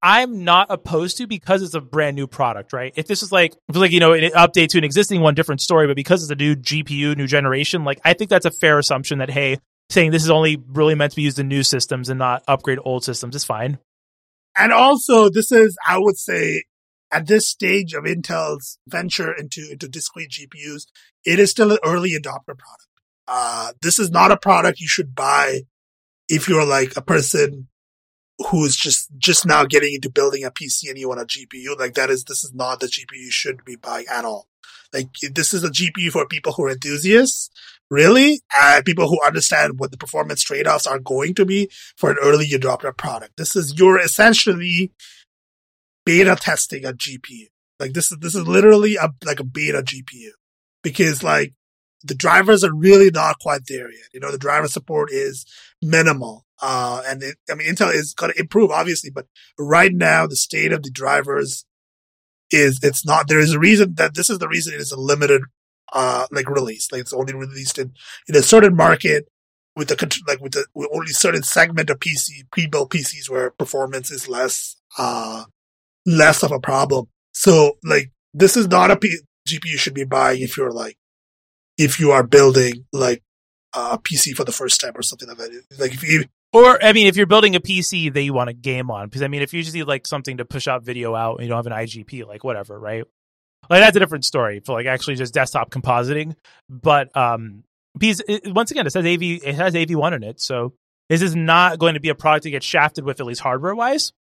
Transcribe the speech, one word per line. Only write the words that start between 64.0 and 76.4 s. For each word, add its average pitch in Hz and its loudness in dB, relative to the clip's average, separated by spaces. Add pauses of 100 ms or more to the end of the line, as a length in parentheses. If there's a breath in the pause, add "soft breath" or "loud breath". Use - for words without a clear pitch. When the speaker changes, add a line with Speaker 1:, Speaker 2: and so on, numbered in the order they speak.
Speaker 2:
this 170 -4
is 196 -4
the 170 -8
reason 160 -6
it 147 -12
is 143 -10
a 135 -12
limited, 143 2 (500)
uh, 127 -2
like, 139 -6
release. 127 -4
Like, 127 -10
it's 123 -14
only 135 -6
released 135 -10
in, 127 -10 (360 loud breath)
in 151 4
a 143 6
certain 208 8
market 160 2 (480)
with 147 -6
the, 147 0
contr-, - -6
like, 143 -4
with 135 -12
the, 139 -4
with 143 -10
only 160 -6
certain 160 0
segment 165 0
of 135 -2
P - -6
C, 139 -8
pre-built 147 -2
P 170 -2
Cs 139 -10
where 127 -4
performance 135 -6
is 131 -12
less, 123 -6 (200)
uh, 113 -8 (600)
less 156 6